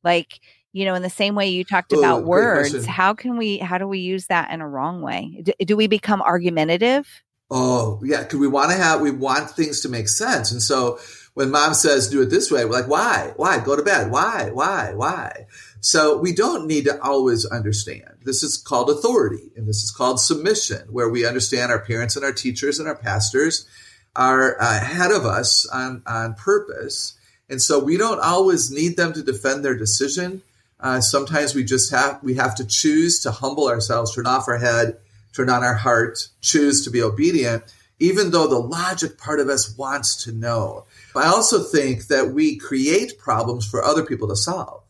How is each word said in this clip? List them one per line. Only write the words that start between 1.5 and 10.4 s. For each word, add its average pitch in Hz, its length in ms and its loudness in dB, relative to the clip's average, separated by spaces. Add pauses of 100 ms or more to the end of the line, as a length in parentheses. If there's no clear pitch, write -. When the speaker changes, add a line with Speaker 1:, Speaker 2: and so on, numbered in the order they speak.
Speaker 1:
talked 180 280 0
Speaker 2:
Ooh, 156 60 4
Speaker 1:
about 165 200 4
Speaker 2:
great - 100 -4
Speaker 1:
words, 175 420 4
Speaker 2:
question. 117 200 -4
Speaker 1:
how 190 240 2
can 240 240 -6
we, 214 200 -2
how 180 200 -4
do 196 100 -4
we 196 120 -4
use 185 260 -4
that 170 240 -2
in 165 100 -8
a 151 80 -10
wrong 147 340 -6
way? 131 400 -8
Do, 170 100 0 (120)
do 208 120 2
we 220 100 4
become 202 360 0
argumentative? 175 840 2 (440)
Speaker 2:
Oh, 123 540 0
yeah. 131 200 -2
'Cause 147 140 -6
we 139 80 4
wanna 139 280 2
have, 165 260 2
we 151 100 2
want 135 400 -2
things 151 300 -2
to 139 80 -6
make 113 200 -4
sense. 156 440 0